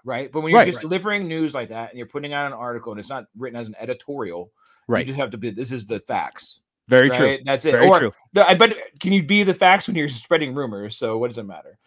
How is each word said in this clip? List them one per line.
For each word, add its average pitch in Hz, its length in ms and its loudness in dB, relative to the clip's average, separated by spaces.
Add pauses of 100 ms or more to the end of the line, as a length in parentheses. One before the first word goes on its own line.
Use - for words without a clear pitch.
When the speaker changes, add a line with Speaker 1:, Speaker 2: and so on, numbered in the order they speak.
Speaker 1:
right? 127 280 -8
But 156 80 -6
when 156 100 -2
you're 226 100 8
Speaker 2:
Right. 202 60 6
Speaker 1:
just 180 120 -2
Speaker 2:
Right. - 40 -14
Speaker 1:
delivering 185 460 -4
news 160 260 -4
like 117 160 -8
that 113 200 -12
and 123 80 -20
you're 117 80 -12
putting 143 260 -10
out 143 140 -4
an 139 80 -8
article 117 380 -10
and 104 80 -12
it's 127 100 -14
not 127 160 -12 (100)
written 120 240 -10
as 113 80 -12
an 107 100 -14
editorial, 113 720 -10 (380)
Speaker 2:
Right. 110 120 2
Speaker 1:
you 127 120 -4
just 139 80 -10
have 117 120 -4
to 123 60 -12
be, 113 120 -6
"This 117 220 -8
is 113 140 -10
the 107 140 -6
facts." - 600 -8 (280)
Speaker 2:
Very 127 220 6
Speaker 1:
Right? 123 80 -2
Speaker 2:
true. 135 260 2
Speaker 1:
That's 135 220 -2
it. 147 60 2
Speaker 2:
Very 127 160 6
Speaker 1:
Or 185 100 8
Speaker 2:
true. 117 140 0 (200)
Speaker 1:
the, 185 160 6
I, 190 60 8
but 220 240 4 (220)
can 185 120 0
you 196 100 2
be 202 200 2
the 185 120 2
facts 185 340 4
when 180 80 -4
you're 147 120 -2
spreading 135 460 -2
rumors? 107 420 -8
So 113 220 -4
what 120 100 -2
does 113 100 -16
it 110 60 -10
matter? 90 420 -18